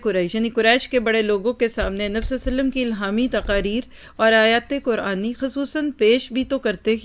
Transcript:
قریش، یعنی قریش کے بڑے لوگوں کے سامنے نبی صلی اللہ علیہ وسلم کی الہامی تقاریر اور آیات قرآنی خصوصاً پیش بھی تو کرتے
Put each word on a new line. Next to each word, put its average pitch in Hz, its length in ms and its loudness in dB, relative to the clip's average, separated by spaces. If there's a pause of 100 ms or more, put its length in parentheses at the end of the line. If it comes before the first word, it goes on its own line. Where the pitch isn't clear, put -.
قریش، 185 340 0
یعنی 226 140 0
قریش 226 400 2
کے 254 100 2
بڑے 220 220 0
لوگوں 208 320 0
کے 233 140 0
سامنے 202 400 -4
نبی 214 140 -4
صلی 254 160 -2
اللہ 247 140 -4
علیہ 254 80 -2
وسلم 269 120 0
کی 254 120 -2
الہامی 220 440 -2
تقاریر 202 540 -2 (340)
اور 220 180 4
آیات 226 400 4 (100)
قرآنی 208 500 -2
خصوصاً 277 580 -4
پیش 240 400 2
بھی 247 140 -2
تو 269 140 -2
کرتے 220 460 -2